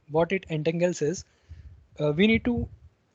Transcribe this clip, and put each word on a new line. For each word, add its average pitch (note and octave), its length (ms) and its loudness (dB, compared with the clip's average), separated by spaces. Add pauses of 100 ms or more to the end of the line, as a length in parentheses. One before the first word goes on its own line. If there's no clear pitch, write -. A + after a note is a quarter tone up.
(100)
what E3 220 0
it F#3 180 -2
entangles E3 500 0
is, D#3 240 -2 (760)
uh, D3+ 120 2
we F3 140 4
need A3 180 2
to A#3+ 240 -2 (460)